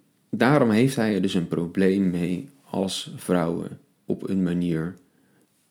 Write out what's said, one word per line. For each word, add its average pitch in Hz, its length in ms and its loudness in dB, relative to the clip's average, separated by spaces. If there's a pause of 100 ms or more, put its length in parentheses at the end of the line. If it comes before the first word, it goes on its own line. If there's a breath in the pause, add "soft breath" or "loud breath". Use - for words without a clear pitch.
(300)
daarom 120 400 4
heeft 123 260 4
hij 110 180 0
er 92 80 0
dus 98 120 -2
een 85 140 -2
probleem 95 640 2
mee 87 380 -4 (160)
als - 520 -6
vrouwen 87 640 -2 (320)
op - 180 -6
een 95 140 0
manier 87 540 -2 (760 soft breath)